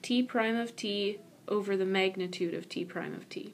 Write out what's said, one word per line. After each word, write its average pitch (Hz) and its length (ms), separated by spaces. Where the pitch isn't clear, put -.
t 247 220
prime 226 320
of 233 200
t 202 440
over 196 280
the 190 100
magnitude 185 680
of 175 160
t - 160
prime 160 280
of - 140
t. - 260